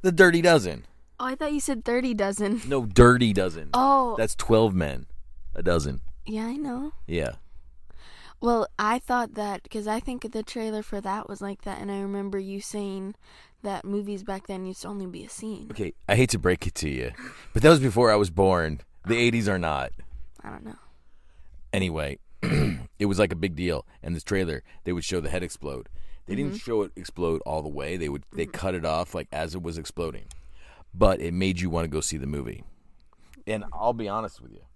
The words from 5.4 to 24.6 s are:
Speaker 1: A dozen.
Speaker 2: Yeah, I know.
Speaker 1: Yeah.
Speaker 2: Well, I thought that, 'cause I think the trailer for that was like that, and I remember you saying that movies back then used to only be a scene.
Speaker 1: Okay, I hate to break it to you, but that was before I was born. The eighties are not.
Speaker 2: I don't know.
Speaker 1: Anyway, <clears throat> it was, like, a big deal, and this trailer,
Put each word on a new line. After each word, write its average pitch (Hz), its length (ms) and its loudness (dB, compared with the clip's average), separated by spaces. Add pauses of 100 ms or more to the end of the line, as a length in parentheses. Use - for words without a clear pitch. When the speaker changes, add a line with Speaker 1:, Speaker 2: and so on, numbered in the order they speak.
Speaker 1:
A - 80 0
dozen. 80 380 2 (260)
Speaker 2:
Yeah, 214 200 -4
I 254 100 -6
know. 285 360 -6 (140)
Speaker 1:
Yeah. 76 300 -2 (1040)
Speaker 2:
Well, 233 260 2 (140)
I 214 180 0
thought 247 360 -2
that, 208 360 -6
'cause 208 160 -6
I 220 140 -2
think 240 320 -8
the 220 100 -4
trailer 220 400 -6
for 202 180 -6
that 202 280 -6
was 196 120 -12
like 202 220 -8
that, 196 180 -8
and 196 100 -8
I 196 100 -6
remember 196 400 -6
you 196 200 -8
saying 196 540 -8 (480)
that 196 220 -6
movies 202 400 -6
back 190 240 -8
then 185 180 -8
used 185 160 -12
to - 60 -10
only 196 180 -8
be - 180 -12
a 208 40 -18
scene. - 420 -12
Speaker 1:
Okay, 95 240 -6 (140)
I 104 80 6
hate 127 140 6
to 104 80 0
break 90 280 2
it - 100 -4
to 80 140 -2
you, 62 220 -4 (400)
but 107 100 4
that 151 80 12
was 165 100 10
before 120 300 6
I 107 60 8
was 101 140 4
born. 85 500 4 (260)
The 117 100 2
eighties 117 320 4
are 95 100 2
not. 73 340 -2 (500)
Speaker 2:
I 104 80 -12
don't - 140 -14
know. 220 120 -14 (960)
Speaker 1:
Anyway, 80 460 -2 (120)
<clears throat> - 120 -10
it - 640 0
was, 98 140 2
like, 95 120 6
a 90 40 -4
big 85 180 -2
deal, 82 320 -2 (160)
and 82 140 -4
this 78 80 -8
trailer, 90 380 0 (200)